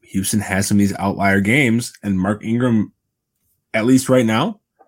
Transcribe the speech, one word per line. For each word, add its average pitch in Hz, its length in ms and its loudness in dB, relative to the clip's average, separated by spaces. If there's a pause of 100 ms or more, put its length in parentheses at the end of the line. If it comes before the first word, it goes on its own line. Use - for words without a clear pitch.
Houston 95 380 -4
has 98 280 -2
some 104 80 2
of 101 40 4
these 98 160 2
outlier 98 440 0
games, 117 520 0 (120)
and 95 160 -2
Mark 101 240 -4
Ingram, 117 480 0 (800)
at 110 140 -2
least 131 220 2
right 127 180 2
now, 131 340 -2 (280)